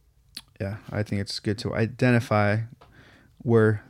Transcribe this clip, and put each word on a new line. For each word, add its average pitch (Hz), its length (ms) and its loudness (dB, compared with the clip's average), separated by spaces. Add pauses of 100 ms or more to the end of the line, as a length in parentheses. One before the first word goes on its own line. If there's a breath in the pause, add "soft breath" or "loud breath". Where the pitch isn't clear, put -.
(600)
yeah, 98 160 -6 (160)
I 101 100 -2
think 101 200 -4
it's - 180 -10
good 107 200 -2
to - 140 -6
identify 110 840 0 (800 soft breath)
where 110 520 2